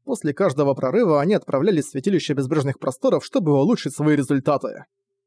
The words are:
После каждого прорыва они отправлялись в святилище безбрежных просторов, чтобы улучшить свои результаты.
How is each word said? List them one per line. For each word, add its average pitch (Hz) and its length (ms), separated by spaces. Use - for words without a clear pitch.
После 165 280
каждого 143 400
прорыва 147 480
они 180 120
отправлялись 156 520
в - 60
святилище 151 420
безбрежных 135 460
просторов, 185 440
чтобы 165 300
улучшить 143 400
свои 151 220
результаты. 139 680